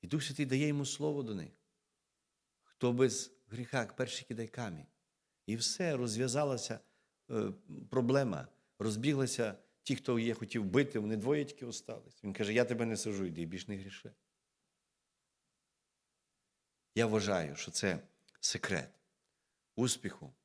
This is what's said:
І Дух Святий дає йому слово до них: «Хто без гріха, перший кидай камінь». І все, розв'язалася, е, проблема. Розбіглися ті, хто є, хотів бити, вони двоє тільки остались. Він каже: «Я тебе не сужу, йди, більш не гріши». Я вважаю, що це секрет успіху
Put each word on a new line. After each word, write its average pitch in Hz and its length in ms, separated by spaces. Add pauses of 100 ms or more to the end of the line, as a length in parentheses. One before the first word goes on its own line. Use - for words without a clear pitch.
І 87 60
Дух 139 160
Святий 143 220
дає 135 220
йому 143 180
слово 143 380
до 110 120
них: 82 160 (1120)
«Хто - 300
без 123 380 (160)
гріха, 120 380
перший - 420
кидай 113 200
камінь». 92 400 (580)
І 107 100
все, 151 420
розв'язалася, 120 840 (520)
е, 107 200 (380)
проблема. 123 580 (320)
Розбіглися 117 800 (260)
ті, 135 120
хто 120 240
є, 113 140
хотів 113 320
бити, 127 340
вони 107 180
двоє 139 280
тільки - 200
остались. - 580
Він 98 100
каже: 104 200
«Я 120 120
тебе 117 200
не 113 120
сужу, 98 280
йди, 85 200
більш 90 220
не 101 100
гріши». 95 340 (2750)
Я 113 100
вважаю, 95 500
що - 160
це 92 280 (400)
секрет - 500 (840)
успіху 107 580 (120)